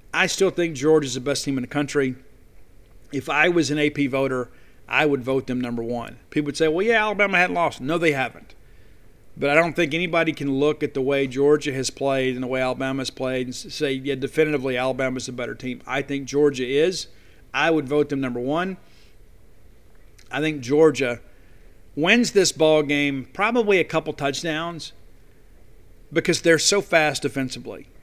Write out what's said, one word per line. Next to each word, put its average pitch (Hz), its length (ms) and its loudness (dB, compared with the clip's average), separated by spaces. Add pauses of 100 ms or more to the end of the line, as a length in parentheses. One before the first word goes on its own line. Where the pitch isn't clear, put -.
(140)
I 175 140 2
still 190 220 2
think 170 260 -2
Georgia's 143 380 2
the 131 60 -6
best 131 240 -4
team 139 140 -2
in 123 40 -4
the 120 60 -8
country. 139 460 -2 (1000)
If 135 160 -6
I 156 200 4
was 160 240 2
an 151 60 -2
A 147 120 2
P 143 160 -2
voter, 131 440 -2 (380)
I 135 160 2
would 139 200 0
vote 131 240 -2
them 127 120 -4
number 120 220 -6
one. 117 380 -8 (100)
People 151 160 -2
would 139 100 -6
say, 160 120 2
"Well, 175 180 0
yeah, 226 160 4
Alabama 202 360 0
hadn't 180 180 2
lost." 165 240 0
No, 147 180 -2
they 160 140 4
haven't. 131 420 -6 (800)
But 139 140 0
I 143 40 2
don't 160 200 4
think 160 200 0
anybody 165 380 0
can 139 280 -2
look 151 240 0
at 139 100 -4
the 139 60 -2
way 139 260 0
Georgia 143 460 2
has 131 180 -4
played 135 440 -2
and 127 100 -6
the - 20 -6
way 131 160 -2
Alabama 131 380 -2
has 127 100 -6
played 127 380 -4
and 127 60 -10
s-, - 200 -14
say, 143 180 -2
"Yeah, 135 220 -4
definitively 135 640 0
Alabama's 131 500 -2
the 131 60 -10
better 120 240 -6
team." 127 320 -10
I 135 140 -2
think 139 240 -6
Georgia 135 380 2
is. 151 440 0 (440)
I 151 200 2
would 147 160 0
vote 147 220 0
them 139 100 -2
number 123 180 -4
one. 165 380 -2 (1500)
I 131 100 -4
think 151 200 -4
Georgia 131 600 2 (760)
wins 196 340 4
this 185 220 4
ball 156 320 4
game, 143 480 -2
probably 208 460 2
a 160 60 2
couple 160 280 -4
touchdowns, 156 800 -6 (1200)
because 165 300 0
they're 165 160 6
so 202 220 2
fast 156 420 0
defensively. 127 640 -6 (140)